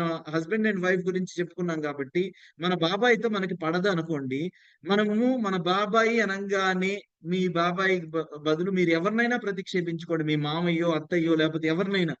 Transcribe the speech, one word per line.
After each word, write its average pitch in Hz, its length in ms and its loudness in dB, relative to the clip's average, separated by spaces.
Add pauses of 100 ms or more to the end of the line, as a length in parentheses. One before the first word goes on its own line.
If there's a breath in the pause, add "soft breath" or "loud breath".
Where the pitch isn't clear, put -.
(280)
husband 165 400 -2
and 196 140 0
wife 180 200 2
గురించి 185 320 -2
చెప్పుకున్నాం 170 480 -4
కాబట్టి, 143 420 -2 (360 loud breath)
మన 180 180 0
బాబాయ్‌తో 226 520 2
మనకి 190 280 -2
పడదు 175 320 0
అనుకోండి. 151 520 -2 (420 soft breath)
మనము 214 440 2 (100)
మన 196 260 0
బాబాయ్ 208 580 2
అనంగానే, 196 720 0 (300)
మీ 180 180 -2 (120)
బాబాయ్ 180 420 2 (120)
బ-, 160 200 -4 (140)
బదులు 160 300 0
మీరు 180 200 2
ఎవరినైనా 220 480 2
ప్రతిక్షేపించుకోండి, 170 840 -4
మీ 151 160 0
మామయ్యో, 170 520 0
అత్తయ్యో, 160 420 0
లేకపోతే 156 320 0
ఎవరినైనా. 175 520 0